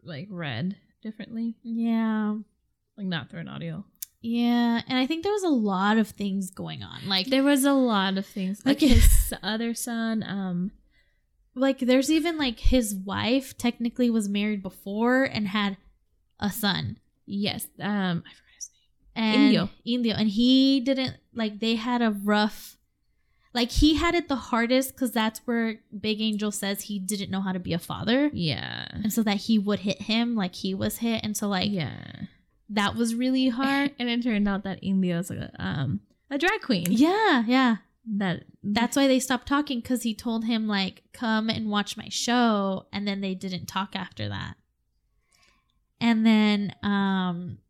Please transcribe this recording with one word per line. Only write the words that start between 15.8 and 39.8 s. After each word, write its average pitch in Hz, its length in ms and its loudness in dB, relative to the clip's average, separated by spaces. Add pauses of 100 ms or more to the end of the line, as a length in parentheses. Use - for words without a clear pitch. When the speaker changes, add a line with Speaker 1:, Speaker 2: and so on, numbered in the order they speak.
Speaker 2:
a 202 100 -2
son. 180 480 -2 (300)
Speaker 1:
Yes. 202 400 -4 (120)
Um, 185 460 -2
I - 80 -20
forgot - 220 -20
his - 140 -18 (460)
name. 220 100 -2
Speaker 2:
And 214 180 2
Speaker 1:
Indio. 202 260 4 (160)
Speaker 2:
Indio. 233 300 0
And 220 140 2
he 262 500 4
didn't, 262 380 -2 (180)
like, 214 240 -4
they 226 160 0
had 240 260 -2
a 233 80 2
rough, 208 640 0 (800)
like, 240 180 0
he 302 240 6
had 330 180 2
it 339 140 0
the 277 80 -2
hardest 247 600 0
'cause 240 160 -2
that's 220 360 -2
where 226 320 -2 (200)
Big 214 220 -2
Angel 214 300 -2
says 196 320 -6
he 202 160 -8
didn't 196 320 -4
know 196 100 -2
how 190 120 -4
to 185 60 -4
be 180 140 -6
a 170 60 0
father. 277 520 0
Speaker 1:
Yeah. 76 600 -4
Speaker 2:
And 208 200 -4
so 226 120 0
that 202 140 0
he 226 200 2
would 202 220 0
hit 196 240 -4
him 233 320 0
like 185 180 -4
he 190 220 -6
was 214 220 -4
hit. 233 260 -2
And 208 120 -6
so, 208 120 -4
like, 196 240 0
Speaker 1:
Yeah. 104 540 -8 (440)
Speaker 2:
that 202 260 0
was 226 200 0
really 262 320 2
hard. 277 480 0
Speaker 1:
<laughs> - 40 -12
And 247 100 -2
it 240 120 0
turned 208 260 2
out 196 180 -2
that 190 180 -8
Indio 185 340 2
is, 175 140 -4
like, - 80 -8
a, - 120 -10 (140)
um, 165 360 -2 (280)
a 277 80 -2
drag 392 240 2
queen. 175 300 0
Speaker 2:
Yeah, 320 560 4
yeah. 247 300 4 (280)
Speaker 1:
That 202 380 -2 (180)
Speaker 2:
That's 226 340 0
why 277 120 6
they 262 120 6
stopped 247 280 -2
talking, 285 340 0